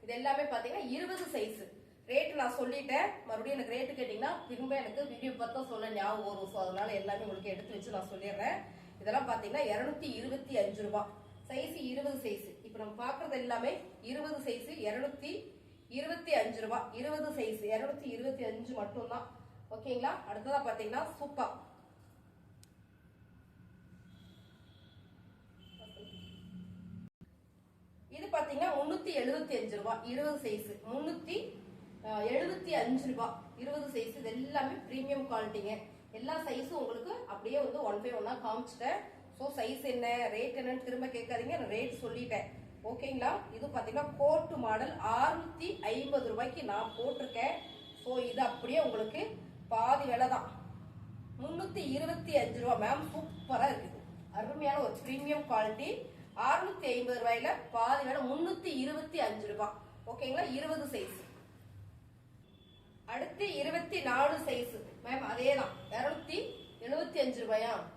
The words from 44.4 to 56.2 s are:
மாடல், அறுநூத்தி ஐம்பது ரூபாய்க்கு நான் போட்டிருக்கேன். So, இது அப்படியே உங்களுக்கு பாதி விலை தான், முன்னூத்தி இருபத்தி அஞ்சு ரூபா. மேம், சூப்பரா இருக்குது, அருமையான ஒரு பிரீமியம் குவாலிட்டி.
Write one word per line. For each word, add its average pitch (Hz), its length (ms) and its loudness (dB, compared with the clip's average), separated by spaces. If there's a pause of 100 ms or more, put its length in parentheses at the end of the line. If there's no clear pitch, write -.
மாடல், 220 400 0
அறுநூத்தி 311 840 2
ஐம்பது 254 480 2
ரூபாய்க்கு 254 340 -2
நான் 220 340 0
போட்டிருக்கேன். 262 580 0 (500)
So, 247 140 0
இது 240 220 0
அப்படியே 254 420 4
உங்களுக்கு 247 540 0 (320)
பாதி 254 360 6
விலை 254 240 6
தான், - 220 2 (920)
முன்னூத்தி 339 340 -2
இருபத்தி 320 600 0
அஞ்சு 240 240 4
ரூபா. 240 160 6
மேம், 247 280 4 (100)
சூப்பரா 262 500 0
இருக்குது, - 360 2 (320)
அருமையான 285 480 2
ஒரு 226 240 2
பிரீமியம் 285 460 0
குவாலிட்டி. 220 560 2 (300)